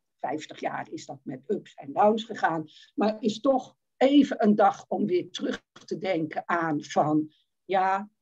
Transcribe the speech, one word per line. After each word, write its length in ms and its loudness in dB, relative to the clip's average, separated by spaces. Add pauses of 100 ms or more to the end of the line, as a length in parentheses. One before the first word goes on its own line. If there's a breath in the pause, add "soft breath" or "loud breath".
(200)
vijftig 400 -8
jaar 300 -8
is 160 -14
dat 160 -16
met 240 -12
ups 280 -6
en 180 -14
downs 320 2
gegaan, 400 -2 (300 loud breath)
maar 260 0
is 200 -2
toch 360 -2 (200)
even 480 4
een 100 6
dag 340 2
om 180 -2
weer 240 -2
terug 320 -6 (220)
te 140 -8
denken 500 -4
aan 360 -2
van, 480 0 (320 soft breath)
ja, 440 0 (140)